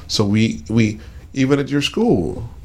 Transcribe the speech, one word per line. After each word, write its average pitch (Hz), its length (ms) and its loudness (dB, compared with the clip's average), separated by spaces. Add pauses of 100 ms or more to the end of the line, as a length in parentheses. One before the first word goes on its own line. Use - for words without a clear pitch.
So - 180 0
we, 110 440 2
we, 107 300 2 (340)
even 135 260 2
at 139 100 -2
your 143 120 0
school 143 680 0 (160)